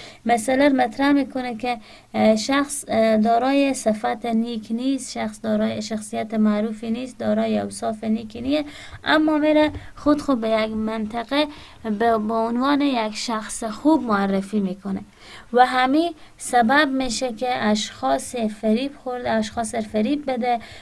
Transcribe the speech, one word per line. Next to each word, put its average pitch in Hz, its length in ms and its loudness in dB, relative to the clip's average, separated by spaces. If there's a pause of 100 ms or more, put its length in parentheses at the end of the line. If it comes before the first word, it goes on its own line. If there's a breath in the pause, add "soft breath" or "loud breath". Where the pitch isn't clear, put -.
(260 loud breath)
مسئله 262 440 2
رو 269 60 4
مطرح 254 360 2
می‌کنه 254 440 0
که، 240 220 -4 (360 loud breath)
اه، 220 220 6
شخص، 277 520 0
اه، 220 300 4
دارای 262 560 4
صفت 233 520 -2
نیک 226 440 -2
نیست، 262 420 -2
شخص 220 320 -6
دارای 220 380 0
شخصیت 220 520 -6
معروفی 214 580 0
نیست، 254 260 -6
دارای 220 420 0
اوصاف 214 440 -6
نیکی 226 380 -4
نیه، 285 240 0 (380 loud breath)
اما 311 340 2
میره 302 340 4 (240 loud breath)
خود - 260 2
خود 254 200 0
به 220 80 -2
یک 220 220 0
منطقه 226 760 -2 (360 loud breath)
به، 220 340 2
به 214 160 -2
عنوان 240 480 2
یک 226 340 0
شخص 214 480 -6
خوب 247 400 2
معرفی 196 560 0
می‌کنه 196 400 -4 (540 loud breath)
و 247 120 8
همین 262 480 2 (240 loud breath)
سبب 262 520 2
می‌شه 262 440 -2
که 247 220 -2 (100)
اشخاص 262 720 0
فریب 226 560 0 (120)
خورده، 247 280 -4
اشخاص 220 440 -2
فریب 226 560 0
بده 240 280 0 (220 loud breath)